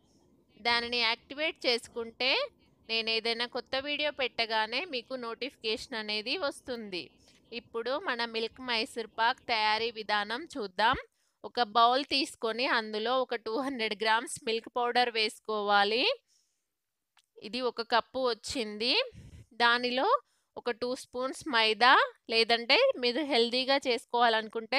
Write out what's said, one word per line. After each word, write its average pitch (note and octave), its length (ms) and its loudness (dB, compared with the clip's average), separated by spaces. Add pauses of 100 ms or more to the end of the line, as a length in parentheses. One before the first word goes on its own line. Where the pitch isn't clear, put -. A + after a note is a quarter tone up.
(600)
దానిని A#3 400 0
యాక్టివేట్ C4 600 -2
చేసుకుంటే A#3+ 680 -2 (580)
నేను A3+ 200 -2
ఏదైనా A3+ 380 -2
కొత్త B3 300 -8
వీడియో D4 340 -2
పెట్టగానే A3+ 760 -2
మీకు C4 300 -8
నోటిఫికేషన్ A3+ 840 -8
అనేది G#3+ 400 -4
వస్తుంది. A#3 680 -8 (480)
ఇప్పుడు A#3 480 -8
మన C4 260 -4
మిల్క్ A3+ 360 -6
మైసూర్ A#3 500 -4
పాక్ A#3 340 0
తయారీ A3 460 0
విధానం G#3+ 580 -4
చూద్దాం. A3 480 0 (460)
ఒక G#3+ 240 -2
బౌల్ A#3+ 380 4
తీసుకొని B3 640 -4
అందులో A3 520 -2
ఒక B3 160 -2
టూ A3 220 -6
హండ్రెడ్ B3 380 -4
గ్రామ్స్ A3 460 0
మిల్క్ A3+ 280 -4
పౌడర్ A#3+ 420 2
వేసుకోవాలి. G#3+ 920 2 (1300)
ఇది G#3+ 240 -8
ఒక A#3+ 220 -4
కప్పు A#3+ 400 0
వచ్చింది. A3+ 720 -2 (600)
దానిలో A#3+ 540 2 (500)
ఒక - 140 -6
టూ B3 240 -6
స్పూన్స్ C4 520 -8
మైదా, A3+ 440 6 (380)
లేదంటే A3+ 480 4 (200)
మీరు B3 280 0
హెల్దీగా B3+ 520 2
చేసుకోవాలనుకుంటే A3+ 1000 0